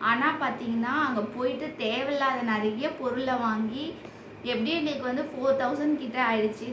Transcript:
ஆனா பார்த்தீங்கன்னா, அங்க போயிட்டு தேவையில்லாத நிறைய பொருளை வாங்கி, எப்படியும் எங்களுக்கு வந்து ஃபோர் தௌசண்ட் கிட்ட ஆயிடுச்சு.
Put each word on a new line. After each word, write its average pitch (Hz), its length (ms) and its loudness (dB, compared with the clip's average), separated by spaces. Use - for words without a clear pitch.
ஆனா 240 320 4
பார்த்தீங்கன்னா, 240 680 0
அங்க 254 280 2
போயிட்டு 262 380 -2
தேவையில்லாத 262 680 0
நிறைய 214 480 2
பொருளை 254 460 -2
வாங்கி, 226 480 0
எப்படியும் 247 340 0
எங்களுக்கு 285 260 -2
வந்து 254 200 0
ஃபோர் 269 340 2
தௌசண்ட் 294 420 2
கிட்ட 247 220 -4
ஆயிடுச்சு. 220 500 2